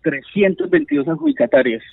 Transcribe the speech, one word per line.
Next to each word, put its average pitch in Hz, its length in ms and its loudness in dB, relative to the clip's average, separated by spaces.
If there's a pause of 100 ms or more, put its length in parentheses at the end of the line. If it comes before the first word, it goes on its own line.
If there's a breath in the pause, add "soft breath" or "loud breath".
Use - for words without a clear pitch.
trescientos 175 640 -2
veintidós 147 400 0
adjudicatarios 127 720 0 (100)